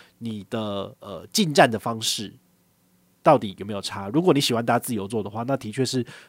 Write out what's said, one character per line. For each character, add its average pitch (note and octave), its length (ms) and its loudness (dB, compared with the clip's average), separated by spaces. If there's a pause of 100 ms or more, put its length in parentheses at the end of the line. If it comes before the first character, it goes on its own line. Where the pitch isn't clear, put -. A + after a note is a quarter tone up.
(180)
你 G#2+ 320 -8
的， G#2+ 500 -4
呃， F#2 320 -14
进 E3+ 220 0
站 C#3 180 8
的 G#2+ 80 -4
方 A#2 220 -6
式 - 360 -6 (880)
到 D3+ 140 8
底 G#2 200 -4
有 G2 80 -10
没 G#2 60 -10
有 G2+ 80 -6
差？ G2 300 -8
如 C#3 120 0
果 F3+ 120 4
你 C#3 80 4
喜 - 120 0
欢 A2+ 120 0
搭 A#2+ 120 2
自 A#2+ 160 -4
由 G2 140 -4
座 G#2+ 160 -4
的 G2 60 -8
话， G#2+ 140 -8
那 C3+ 120 -2
的 A2 160 -10
确 C3 140 -2
是 B2 200 -2 (240)